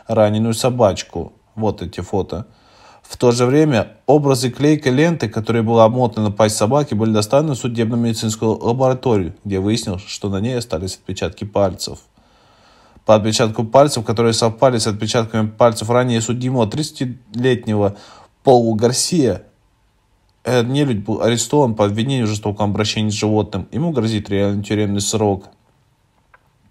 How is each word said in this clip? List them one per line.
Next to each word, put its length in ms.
раненую 460
собачку. 800
Вот 260
эти 200
фото. 440
В 160
то 140
же 140
время 600
образы 460
клейкой 400
ленты, 360
которой 360
была 220
обмотана 440
пасть 260
собаки, 380
были 180
доставлены 440
в 20
судебно-медицинскую 1080
лабораторию, 720
где 160
выяснилось, 460
что 240
на 100
ней 180
остались 380
отпечатки 480
пальцев. 560
По 100
отпечатку 480
пальцев, 420
которые 280
совпали 440
с 100
отпечатками 600
пальцев 420
ранее 320
судимого 460
тридцатилетнего 1300
Полу 320
Гарсия, 680
этот 260
нелюдь 360
был 160
арестован 540
по 100
обвинению 400
в 40
жестоком 420
обращении 400
с 20
животным. 580
Ему 200
грозит 380
реальный 340
тюремный 380
срок. 480